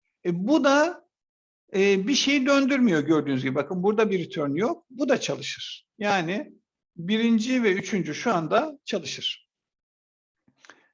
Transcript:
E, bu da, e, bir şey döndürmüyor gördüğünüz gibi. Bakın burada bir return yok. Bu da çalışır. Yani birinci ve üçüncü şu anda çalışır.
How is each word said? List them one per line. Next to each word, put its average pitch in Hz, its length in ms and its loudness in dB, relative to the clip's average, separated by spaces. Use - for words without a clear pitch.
E, 180 220 -2
bu 285 160 4
da, 294 420 2
e, 196 320 2
bir 277 80 2
şey 269 300 2
döndürmüyor 262 560 4
gördüğünüz 139 400 2
gibi. 135 140 -2
Bakın 175 280 -4
burada 214 280 2
bir 190 80 0
return 143 360 -4
yok. 247 340 -2
Bu 262 200 -4
da 262 120 2
çalışır. - 680 -10
Yani 196 560 -2
birinci 226 680 0
ve 196 100 4
üçüncü 185 420 -4
şu - 180 -2
anda 208 520 0
çalışır. - 680 -8